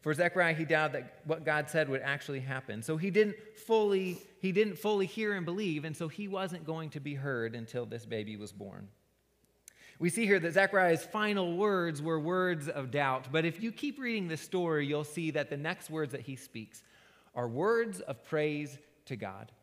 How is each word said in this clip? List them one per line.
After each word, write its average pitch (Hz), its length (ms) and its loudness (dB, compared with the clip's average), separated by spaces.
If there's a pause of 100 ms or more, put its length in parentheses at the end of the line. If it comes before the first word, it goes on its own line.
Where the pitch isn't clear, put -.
For 151 140 0
Zechariah, 170 380 4
he 160 120 0
doubted 151 380 2
that - 220 -18
what 156 200 -2
God 151 240 2
said 156 180 2
would 135 140 0
actually 139 380 -2
happen. 131 420 -6
So 160 160 -2
he 185 140 0
didn't 208 240 6 (200)
fully, 196 600 2 (220)
he 190 120 0
didn't 196 280 2
fully 202 260 2
hear 214 300 -2
and 180 100 -4
believe, 175 400 -2
and 160 100 -6
so 170 120 -4
he 202 200 -8
wasn't 185 380 -4
going 160 260 -6
to 156 80 -8
be 147 140 -6
heard 127 400 -2
until 120 320 -6
this 110 200 -10
baby 110 300 -4
was 101 160 -10
born. 101 360 -12 (1120)
We 170 100 2
see 226 160 0
here 196 140 6
that 165 140 -2
Zechariah's 185 520 6
final 202 500 0
words 175 460 2
were 160 180 0
words 170 480 2
of 139 220 -4
doubt, 131 420 2
but 160 140 4
if 165 160 -2
you 226 100 -2
keep 277 280 -6
reading 226 280 0
this 160 140 -4
story, 160 460 2
you'll 147 160 0
see 160 280 -4
that 147 200 -2
the 143 60 -4
next 160 340 -6
words 156 220 -2
that 131 80 -6
he 131 140 -10
speaks - 460 -14 (540)
are 123 120 -2
words 196 540 0
of - 240 -10
praise 147 540 -2 (260)
to 131 100 -8
God. 101 360 -10 (120)